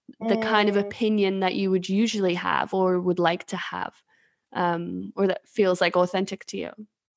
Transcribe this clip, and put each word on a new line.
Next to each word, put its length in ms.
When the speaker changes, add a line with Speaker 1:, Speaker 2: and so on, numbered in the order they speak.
Speaker 1:
the 100
kind 320
of 60
Speaker 2:
Mm. 60
Speaker 1:
opinion 580
that 160
you 160
would 180
usually 460
have 380
or 260
would 200
like 280
to 100
have, 360
um, 600
or 120
that 200
feels, 340
like, 160
authentic 480
to 120
you. 140